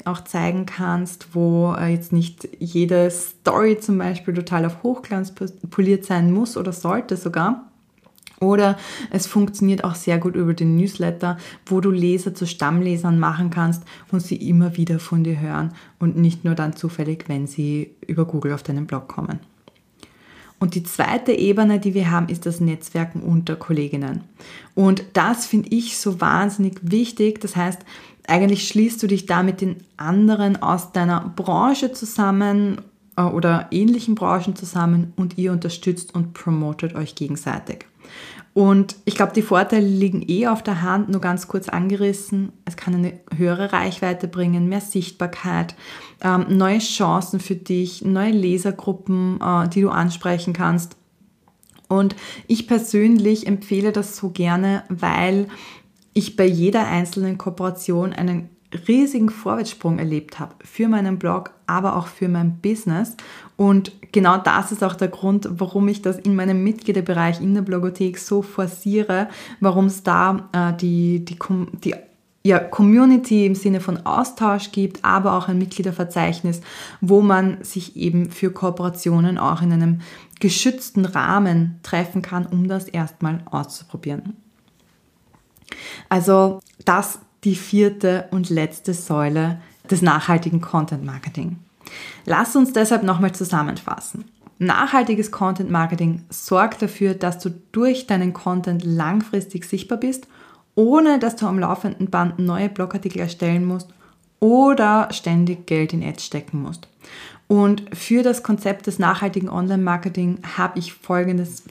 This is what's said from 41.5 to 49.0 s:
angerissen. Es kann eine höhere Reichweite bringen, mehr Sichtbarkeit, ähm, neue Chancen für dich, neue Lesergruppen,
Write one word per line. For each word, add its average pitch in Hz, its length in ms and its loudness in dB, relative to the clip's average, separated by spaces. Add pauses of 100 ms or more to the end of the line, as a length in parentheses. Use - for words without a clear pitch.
angerissen. 196 840 -2 (140)
Es 170 100 -10
kann - 180 -4
eine 175 260 0 (160)
höhere 175 380 0
Reichweite 180 540 -2
bringen, 175 420 0
mehr 196 120 -2
Sichtbarkeit, 175 920 -6 (460)
ähm, 185 280 2
neue 190 280 4
Chancen 185 640 -2
für 185 160 -6
dich, 180 500 -4
neue 190 260 0
Lesergruppen, 185 1080 -2